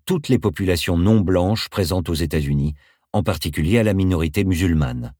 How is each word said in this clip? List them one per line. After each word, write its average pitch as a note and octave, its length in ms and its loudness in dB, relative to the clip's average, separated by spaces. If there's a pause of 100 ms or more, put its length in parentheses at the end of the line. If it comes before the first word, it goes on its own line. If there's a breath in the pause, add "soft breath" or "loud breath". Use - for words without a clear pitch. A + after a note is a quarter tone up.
toutes F3 240 -2
les B2+ 100 2
populations F2+ 600 0
non G#2 220 4
blanches F#2 500 0
présentes F2+ 400 -2
aux E2+ 40 0
États-Unis, D2+ 600 -2 (400 soft breath)
en G#2 80 0
particulier E2+ 560 0
à A2 60 4
la G#2 100 2
minorité F2+ 500 0
musulmane D#2+ 760 0